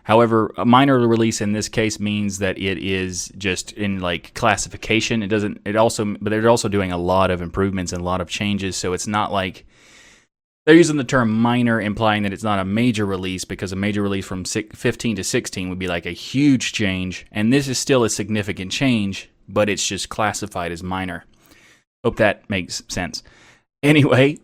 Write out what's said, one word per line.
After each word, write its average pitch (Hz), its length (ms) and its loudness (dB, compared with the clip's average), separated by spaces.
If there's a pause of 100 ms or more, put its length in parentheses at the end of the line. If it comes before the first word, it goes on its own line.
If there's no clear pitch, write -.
However, 110 520 4
a 92 100 -2
minor 131 340 6
release 113 420 2
in 104 100 -2
this 104 160 -2
case 110 320 -2
means 104 380 -2
that 95 220 -4
it 95 180 -2
is 92 600 -4
just 98 340 -4
in, 98 280 -4
like, 87 360 -6
classification. 110 880 0
It 98 40 -6
doesn't, 104 380 -2
it 104 100 -4
also, 113 300 2 (160)
but 104 80 -4
they're 110 180 2
also 117 220 4
doing 98 220 0
a 87 60 -2
lot 92 340 2
of 90 100 -2
improvements 95 500 -2
and 90 100 -6
a 87 40 -4
lot 90 160 -2
of 82 80 -8
changes. 98 480 -4
So 90 160 -4
it's 90 140 -6
not 104 240 -2
like, 95 340 -4 (1000)
they're 156 80 10
using 151 220 6
the 139 60 -2
term 120 280 2
minor, 117 500 2
implying 104 400 0
that 101 120 -2
it's 92 100 -10
not 104 160 0
a 92 60 -2
major 107 400 0
release, 92 400 -4
because 95 260 -8
a 95 40 -6
major 101 280 -2
release 98 240 -4
from 95 180 -8
si-, - 280 -6
fifteen 117 420 -2
to 95 80 -6
sixteen - 460 -4
would 92 100 -8
be, 92 80 -6
like, 85 180 -4
a 90 60 -8
huge 131 600 0
change. 92 600 -4
And 107 200 0
this 139 160 2
is 127 120 -4
still 131 240 2
a 107 80 2
significant 98 600 -4
change, 107 560 -2 (220)
but 104 200 2
it's 95 160 -2
just - 240 -6
classified 98 600 -4
as 85 120 -10
minor. 92 420 -6 (800)
Hope 117 120 -2
that 104 300 2
makes 95 420 -6
sense. - 340 -8 (600)
Anyway, 143 600 6